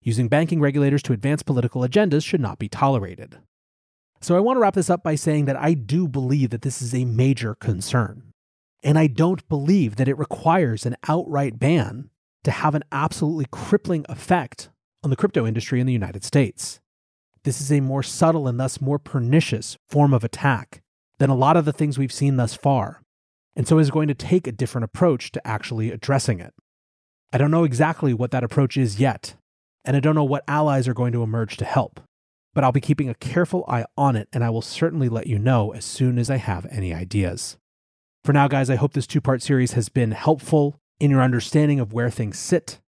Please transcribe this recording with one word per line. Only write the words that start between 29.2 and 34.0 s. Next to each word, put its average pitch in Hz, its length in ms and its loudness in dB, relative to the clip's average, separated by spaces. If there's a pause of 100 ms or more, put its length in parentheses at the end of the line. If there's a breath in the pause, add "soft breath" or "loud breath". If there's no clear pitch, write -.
and - 120 0
I 139 40 4
don't 151 140 2
know 151 100 2
what 139 240 -2
allies 143 400 0
are 123 60 -2
going 123 180 0
to 117 100 -2
emerge 113 360 -4
to - 60 -4
help, - 360 -2 (540)
but 139 100 0
I'll 127 80 4
be 135 80 2
keeping 139 300 -2
a 113 40 -4
careful 170 540 -2
eye 117 160 -2 (120)
on 139 200 2